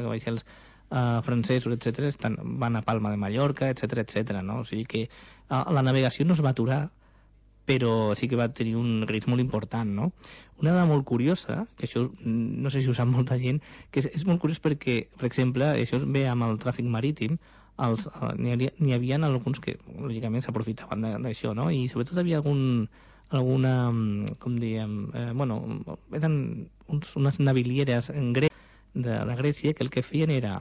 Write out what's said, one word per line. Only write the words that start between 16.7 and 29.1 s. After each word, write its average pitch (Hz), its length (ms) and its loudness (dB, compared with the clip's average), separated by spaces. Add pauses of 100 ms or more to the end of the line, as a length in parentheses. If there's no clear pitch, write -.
marítim, 120 480 0 (420)
els, 120 300 0
eh, 117 300 -4
n'hi 120 140 0
havia, 123 260 0
n'hi 139 160 4
havien 127 300 0
alguns 131 360 0
que, - 160 -6 (240)
lògicament, 117 420 -2
s'aprofitaven 110 640 -4
de, 110 60 -2 (120)
d'això, 110 320 -4
no? 131 160 0
I 135 180 2
sobretot 123 300 -4
havia 170 220 2
algun, 131 480 2 (400)
alguna, 131 460 2 (180)
mm, 104 480 -2
com 120 180 -4
diem, 110 380 -2 (180)
eh, 120 200 -4
bueno, 127 260 -2 (500)
eren 151 600 -2 (180)
uns, 147 280 -4
unes 139 220 2
navilieres 127 720 2
en 135 220 -2
gre-, 135 160 4 (460)
de, 120 180 -2